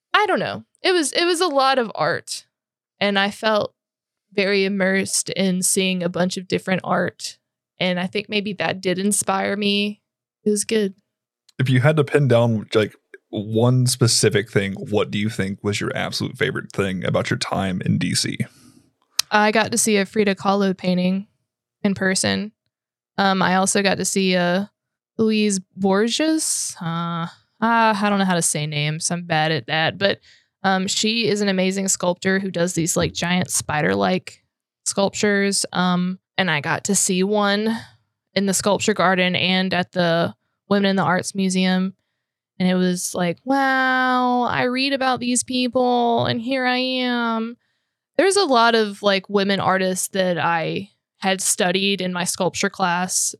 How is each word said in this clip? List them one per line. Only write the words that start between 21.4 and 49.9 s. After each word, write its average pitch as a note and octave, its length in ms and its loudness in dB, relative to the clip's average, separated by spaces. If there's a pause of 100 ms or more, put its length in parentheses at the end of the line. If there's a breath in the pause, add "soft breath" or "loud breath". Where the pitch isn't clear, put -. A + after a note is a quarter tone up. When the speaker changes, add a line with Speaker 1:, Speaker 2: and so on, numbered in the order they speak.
Speaker 1:
in G3 120 2
person. G3 580 0 (640)
Um, F#3+ 240 2
I F3+ 140 2
also F#3+ 260 2
got F#3 160 0
to F#3 80 -4
see F#3 300 0
a F3+ 360 0 (460)
Louise G#3+ 420 2
Borges. A3+ 1200 0
Uh, E3+ 480 -4 (340 loud breath)
uh, A3+ 340 2
I G#3 140 0
don't G3+ 100 2
know G3 60 2
how F#3 100 2
to E3+ 60 2
say D3+ 260 -2
names. D3+ 440 -2
I'm F3 140 -4
bad D#3+ 260 0
at C#3 160 -4
that. D3+ 300 0
But, G3 220 0 (440 soft breath)
um, F#3+ 240 0
she A3 400 0
is G#3 140 0
an G3+ 80 0
amazing F#3+ 380 0
sculptor F#3+ 520 0
who F#3+ 120 -4
does F3 220 -2
these, E3 240 -2
like, F3 160 0
giant F3+ 360 -2
spider-like F#3 960 -2 (420)
sculptures. G3 880 0
Um, F3+ 460 0 (180)
and F#3 120 0
I D3+ 120 0
got D#3 240 -4
to G3 100 0
see F#3 280 2
one G#3 540 0 (560 loud breath)
in G3 120 0
the G3 80 0
sculpture G#3 400 0
garden F3+ 420 2
and F#3 380 0
at F3+ 180 -2
the E3+ 440 0 (340)
Women G3+ 200 2
in F#3+ 60 2
the F#3 80 2
Arts F#3 320 0
Museum. F#3 580 2 (640)
And F#3 120 2
it F#3 60 4
was F3+ 380 0
like, F3 300 -2
"Wow, B3+ 1000 2
I A#3 200 0
read C4 300 0
about C4 260 0
these B3 240 -2
people B3 800 0
and A#3+ 160 -2
here B3+ 240 -2
I B3 120 0
am." A#3+ 800 -2 (600)
There's F#4 200 4
a G4 80 4
lot A#3 300 4
of, G#3 260 0
like, G3 280 0
women G3 300 0
artists F#3 500 0